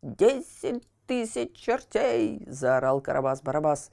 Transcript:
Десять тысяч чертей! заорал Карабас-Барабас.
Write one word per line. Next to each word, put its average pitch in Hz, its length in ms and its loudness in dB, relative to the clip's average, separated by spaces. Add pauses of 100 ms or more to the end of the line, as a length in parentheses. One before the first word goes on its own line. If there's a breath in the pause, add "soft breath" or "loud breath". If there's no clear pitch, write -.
Десять 240 840 0 (200)
тысяч 240 500 -4
чертей! 233 880 -2
заорал 131 540 2
Карабас-Барабас. 139 920 -2